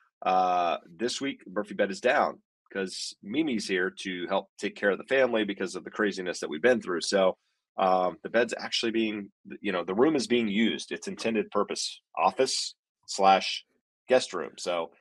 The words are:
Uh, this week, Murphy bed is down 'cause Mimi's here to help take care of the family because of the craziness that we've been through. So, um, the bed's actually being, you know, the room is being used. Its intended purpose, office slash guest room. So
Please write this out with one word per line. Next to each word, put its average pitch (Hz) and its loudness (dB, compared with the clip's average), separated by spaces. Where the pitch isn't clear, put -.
Uh, 90 2
this 104 -6
week, 139 -6
Murphy 101 -6
bed 98 0
is 95 -8
down 120 2
'cause 95 -6
Mimi's 123 -2
here 95 0
to 90 -8
help 95 -2
take 101 -6
care 101 2
of 92 0
the - -14
family 120 2
because 98 -4
of 87 -10
the - -12
craziness 92 -2
that 76 -6
we've 78 -6
been 120 6
through. 90 -4
So, 95 2
um, 92 2
the - -12
bed's 117 2
actually 110 -4
being, 107 -2
you 98 -2
know, 87 -2
the 92 -2
room 147 4
is 120 -2
being 120 2
used. 98 0
Its - -8
intended 107 -2
purpose, - -4
office - 0
slash - 4
guest 127 4
room. 80 -6
So 85 -4